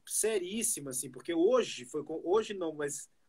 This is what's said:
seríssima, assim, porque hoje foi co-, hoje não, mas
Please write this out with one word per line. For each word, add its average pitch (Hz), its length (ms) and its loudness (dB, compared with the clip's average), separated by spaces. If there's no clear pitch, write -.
seríssima, 196 840 -2
assim, 127 200 -6
porque 131 220 -8
hoje 175 540 4
foi 151 180 -6
co-, 160 180 -6
hoje 208 300 2
não, 170 220 -4
mas 147 340 -6